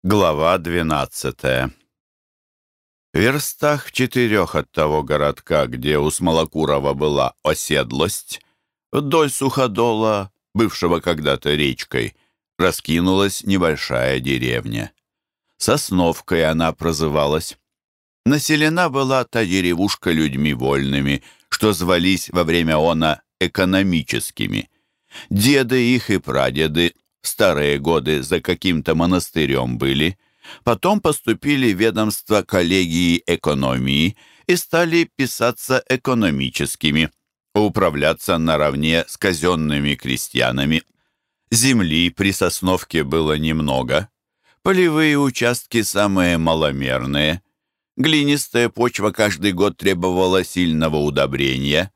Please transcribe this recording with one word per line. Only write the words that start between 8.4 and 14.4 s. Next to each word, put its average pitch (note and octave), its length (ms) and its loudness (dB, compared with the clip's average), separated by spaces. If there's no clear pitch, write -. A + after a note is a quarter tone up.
вдоль D3+ 400 0
Суходола, A2 1000 0
бывшего F2+ 440 0
когда-то D2 560 0
речкой, C2 640 -4
раскинулась F#2 840 0
небольшая C#2 760 0
деревня. A#1+ 720 -4